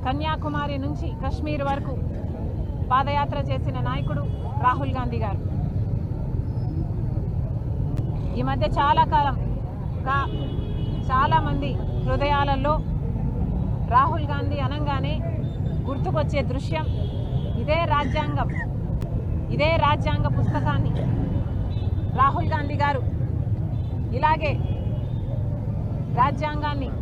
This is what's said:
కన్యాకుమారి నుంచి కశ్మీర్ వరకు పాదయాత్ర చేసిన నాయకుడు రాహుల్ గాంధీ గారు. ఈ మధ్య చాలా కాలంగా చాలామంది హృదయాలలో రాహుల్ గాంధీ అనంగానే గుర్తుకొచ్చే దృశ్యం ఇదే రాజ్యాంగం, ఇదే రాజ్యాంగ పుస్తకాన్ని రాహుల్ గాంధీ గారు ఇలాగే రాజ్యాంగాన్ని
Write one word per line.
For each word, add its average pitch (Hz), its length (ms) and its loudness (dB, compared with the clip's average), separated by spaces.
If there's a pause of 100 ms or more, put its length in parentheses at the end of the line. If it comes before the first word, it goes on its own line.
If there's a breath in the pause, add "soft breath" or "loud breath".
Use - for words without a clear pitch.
కన్యాకుమారి 294 720 -2
నుంచి 285 340 -2 (140)
కశ్మీర్ 294 360 -2
వరకు 277 360 -2 (880)
పాదయాత్ర 285 500 2
చేసిన 262 420 -2
నాయకుడు 247 400 -2 (420)
రాహుల్ 254 300 2
గాంధీ 240 260 -2
గారు. 208 200 0 (3000)
ఈ 247 40 -2
మధ్య 269 240 0
చాలా 302 380 4
కాలంగా - 1200 0 (840)
చాలామంది 285 640 2
హృదయాలలో 285 1040 2 (1080)
రాహుల్ 302 360 4
గాంధీ 285 320 0
అనంగానే 277 640 0 (680)
గుర్తుకొచ్చే 294 560 0
దృశ్యం 285 420 -2 (760)
ఇదే 330 240 2
రాజ్యాంగం, 294 640 0 (1040)
ఇదే 320 240 4
రాజ్యాంగ 294 500 2
పుస్తకాన్ని 277 640 2 (1300)
రాహుల్ 277 280 4
గాంధీ 302 280 0
గారు 285 280 2 (1120)
ఇలాగే 302 360 2 (1600)
రాజ్యాంగాన్ని 294 760 0 (120)